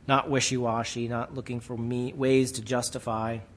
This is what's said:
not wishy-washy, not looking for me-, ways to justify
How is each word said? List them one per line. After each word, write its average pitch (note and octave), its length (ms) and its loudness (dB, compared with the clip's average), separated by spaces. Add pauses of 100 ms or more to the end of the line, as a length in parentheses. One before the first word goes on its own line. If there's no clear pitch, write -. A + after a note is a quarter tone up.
not C#3 220 4
wishy-washy, A#2+ 800 0
not A#2+ 260 -4
looking B2 260 -6
for A#2+ 160 -8
me-, B2 360 -2
ways C3 400 4
to A#2 100 -6
justify A2+ 760 -2 (180)